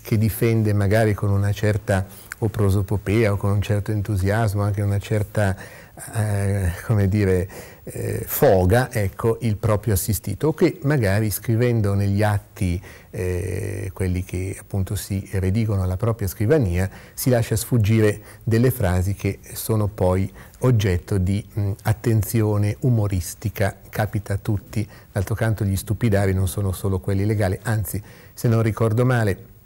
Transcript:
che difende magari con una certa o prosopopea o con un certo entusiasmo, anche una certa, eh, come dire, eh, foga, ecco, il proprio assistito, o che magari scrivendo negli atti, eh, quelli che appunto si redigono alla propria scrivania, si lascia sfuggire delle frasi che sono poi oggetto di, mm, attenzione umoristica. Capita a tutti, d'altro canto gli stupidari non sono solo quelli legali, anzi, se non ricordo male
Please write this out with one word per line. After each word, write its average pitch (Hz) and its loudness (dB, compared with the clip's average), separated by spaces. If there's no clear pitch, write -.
che - 0
difende 110 2
magari 104 4
con 101 -2
una 101 2
certa 101 0
o 117 0
prosopopea 101 2
o 101 -2
con 101 0
un 101 2
certo 104 -2
entusiasmo, 101 0
anche 101 0
una 101 0
certa, 104 -2
eh, 101 0
come 101 2
dire, 92 2
eh, 104 -8
foga, 110 4
ecco, 113 -2
il 110 -2
proprio 107 0
assistito, 101 -2
o 156 0
che 170 0
magari 110 2
scrivendo 113 0
negli 101 2
atti, 98 -2
eh, 95 -6
quelli 92 -2
che 92 -6
appunto 98 -4
si 98 -6
redigono 98 0
alla 92 -2
propria 110 -2
scrivania, 98 0
si - -2
lascia 117 2
sfuggire 107 2
delle 113 4
frasi 92 0
che - -4
sono 107 -2
poi 92 0
oggetto 104 2
di, 98 0
mm, 101 -2
attenzione 107 0
umoristica. 104 -2
Capita 104 -4
a - -4
tutti, 107 -4
d'altro 104 -2
canto 110 0
gli 98 0
stupidari 98 0
non 92 0
sono 98 -2
solo 95 -2
quelli 98 -2
legali, 104 0
anzi, 107 -4
se - -4
non 113 4
ricordo 113 2
male 113 0